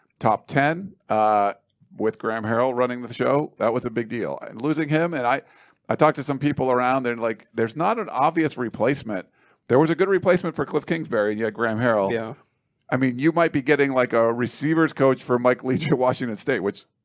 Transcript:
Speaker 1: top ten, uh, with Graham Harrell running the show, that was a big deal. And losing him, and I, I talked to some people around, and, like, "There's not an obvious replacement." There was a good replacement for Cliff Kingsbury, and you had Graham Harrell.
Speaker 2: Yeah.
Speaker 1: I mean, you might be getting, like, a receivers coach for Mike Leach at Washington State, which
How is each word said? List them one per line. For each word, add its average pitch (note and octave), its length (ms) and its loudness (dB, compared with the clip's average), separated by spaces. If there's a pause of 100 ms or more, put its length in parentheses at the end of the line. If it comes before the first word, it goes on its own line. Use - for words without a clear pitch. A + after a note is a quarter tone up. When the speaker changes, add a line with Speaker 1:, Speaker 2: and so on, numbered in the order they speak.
(200)
Speaker 1:
top G#2+ 280 0
ten, D#3+ 480 -2 (120)
uh, G#2+ 460 2 (420)
with G#2+ 240 -2
Graham A2+ 240 -4
Harrell A#2+ 320 0
running B2 260 -2
the A#2+ 120 -12
show, C3 460 0
that A2+ 140 2
was B2+ 120 -4
a A#2+ 40 -4
big A2+ 200 -6
deal. G2+ 320 -6
And A2 200 -16
losing D3+ 280 -2
him, E3 240 0
and B2+ 120 -4
I, C3+ 180 0 (440)
I A2+ 80 0
talked D3+ 220 4
to C#3 80 -8
some D3 140 -4
people C3+ 340 0
around, B2 340 0
and, A#2 140 -4
like, A2+ 320 -4
"There's A2+ 240 -2
not G3+ 220 0
an G3 100 -8
obvious D#3 480 0
replacement." A2+ 680 -2 (420)
There B2 100 6
was D#3 100 4
a E3 60 0
good F#3+ 140 0
replacement F3+ 480 0
for C#3+ 80 -2
Cliff D3 200 -4
Kingsbury, A#2 460 -2
and G#2+ 80 -4
you A2+ 60 -2
had A2 80 -4
Graham A2 260 -2
Harrell. A2 320 2
Speaker 2:
Yeah. A2+ 220 -6 (580)
Speaker 1:
I B2+ 60 0
mean, B2+ 220 0
you D#3 120 2
might E3 200 2
be D3 100 -2
getting, C#3 300 2
like, B2+ 220 0
a A#2 200 4
receivers D3 600 0
coach C3+ 300 2
for B2 140 2
Mike B2 260 2
Leach B2+ 280 0
at C3+ 60 2
Washington B2+ 380 -2
State, A2+ 260 -2
which F#2+ 240 -4 (200)